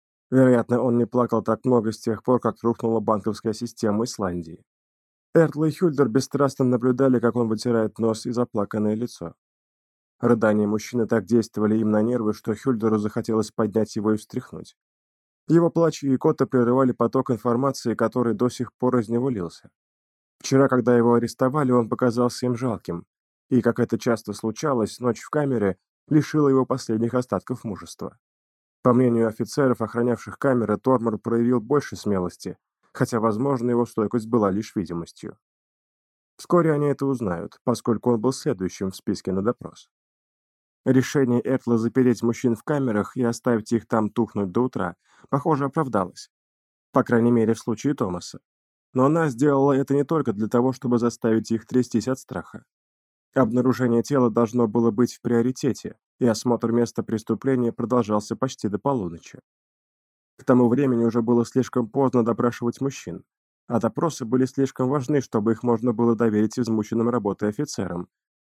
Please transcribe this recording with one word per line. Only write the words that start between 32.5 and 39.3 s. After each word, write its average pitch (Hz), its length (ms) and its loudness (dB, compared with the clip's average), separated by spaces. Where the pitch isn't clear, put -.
хотя, 123 260 -2
возможно, 117 520 0
его 120 160 0
стойкость 110 420 -4
была 110 220 2
лишь 104 260 -4
видимостью. 85 640 -8
Вскоре 165 360 0
они 147 140 0
это 139 200 -2
узнают, 98 580 -4
поскольку 117 480 0
он 113 80 0
был 127 120 0
следующим 95 580 -4
в - 60 -10
списке 95 360 -6